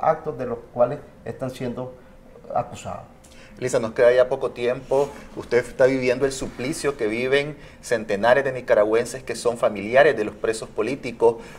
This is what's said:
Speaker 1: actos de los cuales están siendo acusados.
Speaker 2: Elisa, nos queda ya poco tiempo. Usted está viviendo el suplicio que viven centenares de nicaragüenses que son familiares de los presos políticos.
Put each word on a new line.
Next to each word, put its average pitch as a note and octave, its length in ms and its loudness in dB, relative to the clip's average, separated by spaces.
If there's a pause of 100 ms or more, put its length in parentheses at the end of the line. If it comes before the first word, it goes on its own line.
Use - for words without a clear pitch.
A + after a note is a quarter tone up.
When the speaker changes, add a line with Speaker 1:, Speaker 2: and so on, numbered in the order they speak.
Speaker 1:
actos D#3 360 -2
de B2+ 100 -6
los A#2 120 -8 (160)
cuales B2+ 240 0 (260)
están B2+ 260 -8
siendo B2+ 440 -8 (580)
acusados. - 520 -8 (540)
Speaker 2:
Elisa, B2+ 220 -2
nos A2+ 100 -4
queda B2 220 6
ya B2+ 160 6
poco C#3 240 -4
tiempo. C3+ 560 0 (260)
Usted A#2+ 240 0
está C3 280 4
viviendo C3 380 0
el C3+ 60 0
suplicio C3+ 640 -6
que A2+ 120 -2
viven C3+ 480 0 (240)
centenares A2+ 640 2
de C3 80 -2
nicaragüenses A2+ 720 0
que A#2 100 -8
son A#2 240 -2
familiares A#2 580 2
de G#2+ 80 -2
los G#2 120 -6
presos A2+ 320 -4
políticos. A#2 680 0 (200)